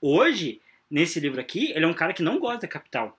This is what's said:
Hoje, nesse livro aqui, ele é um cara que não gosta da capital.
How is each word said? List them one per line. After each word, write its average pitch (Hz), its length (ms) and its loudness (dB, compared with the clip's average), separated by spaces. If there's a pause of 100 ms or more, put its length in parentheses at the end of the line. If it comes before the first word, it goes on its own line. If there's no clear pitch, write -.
Hoje, 175 600 2 (300)
nesse 165 300 2
livro 135 200 -2
aqui, 254 320 -4
ele 156 120 2
é 165 40 4
um 170 60 2
cara 170 200 -2
que - 80 -4
não 208 180 0
gosta 240 220 -4
da - 60 -10
capital. 117 500 -8